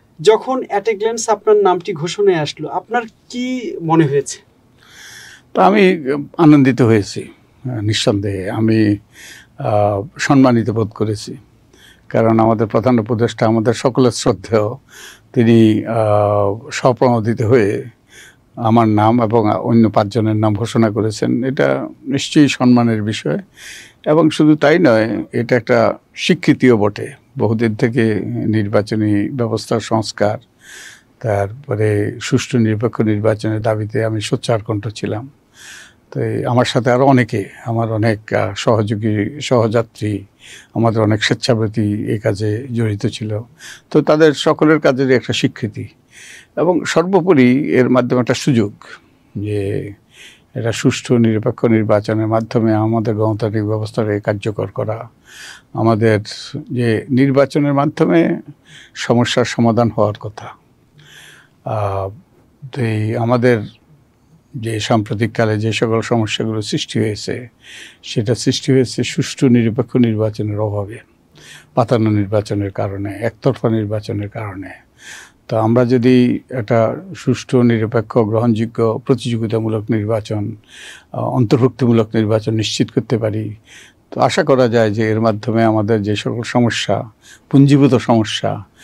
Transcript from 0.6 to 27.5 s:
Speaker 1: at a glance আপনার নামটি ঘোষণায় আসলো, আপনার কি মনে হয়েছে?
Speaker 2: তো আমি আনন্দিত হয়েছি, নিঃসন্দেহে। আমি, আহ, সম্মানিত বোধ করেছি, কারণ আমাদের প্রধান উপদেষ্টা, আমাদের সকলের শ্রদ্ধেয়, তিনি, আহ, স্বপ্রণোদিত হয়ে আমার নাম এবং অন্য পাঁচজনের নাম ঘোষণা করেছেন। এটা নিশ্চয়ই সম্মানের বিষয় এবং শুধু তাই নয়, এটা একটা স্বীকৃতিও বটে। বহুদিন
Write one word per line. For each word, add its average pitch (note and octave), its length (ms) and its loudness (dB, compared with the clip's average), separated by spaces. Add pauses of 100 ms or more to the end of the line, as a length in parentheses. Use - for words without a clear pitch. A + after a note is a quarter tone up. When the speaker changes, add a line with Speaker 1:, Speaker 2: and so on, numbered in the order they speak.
Speaker 1:
at - 260 -4
a - 60 -2
glance A3+ 380 -4
আপনার G#3 240 2
নামটি F#3 360 0
ঘোষণায় F3+ 440 0
আসলো, D3+ 320 -6
আপনার A3+ 340 -4 (260)
কি B3 540 -8
মনে D#3+ 240 2
হয়েছে? C3+ 320 -4 (1160)
Speaker 2:
তো - 60 2
আমি G3 220 6 (560)
আনন্দিত C#3+ 440 6
হয়েছি, A2 460 2 (540)
নিঃসন্দেহে। G2+ 680 -2
আমি, A2 460 2 (640)
আহ, G#2 600 -2
সম্মানিত B2 520 4
বোধ G#2+ 180 -2
করেছি, G#2+ 480 -6 (720)
কারণ A2+ 320 2
আমাদের A2+ 260 2
প্রধান A#2+ 320 2
উপদেষ্টা, A2+ 480 0
আমাদের A2+ 280 2
সকলের B2+ 360 2
শ্রদ্ধেয়, A2 640 -2 (580)
তিনি, A2+ 540 4
আহ, G#2 840 0
স্বপ্রণোদিত A#2+ 720 0
হয়ে A2+ 420 2 (720)
আমার A2+ 320 4
নাম A2 340 4
এবং A2 280 2
অন্য A2+ 400 2
পাঁচজনের G#2+ 460 0
নাম G#2+ 180 0
ঘোষণা A2+ 360 0
করেছেন। A2+ 540 -2
এটা C3+ 440 0 (160)
নিশ্চয়ই C#3 440 2
সম্মানের A#2+ 540 2
বিষয় A2 360 -4 (680)
এবং D#3 240 4
শুধু D3+ 240 4
তাই D3+ 240 4
নয়, A2+ 540 2
এটা A#2+ 240 0
একটা A2+ 420 2 (160)
স্বীকৃতিও B2+ 600 2
বটে। G#2 340 -2 (280)
বহুদিন A2 360 0